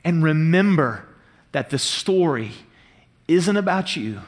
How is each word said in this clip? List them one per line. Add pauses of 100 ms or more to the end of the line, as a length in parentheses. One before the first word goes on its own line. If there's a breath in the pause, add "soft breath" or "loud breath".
And
remember (460 soft breath)
that
the
story (760 soft breath)
isn't
about
you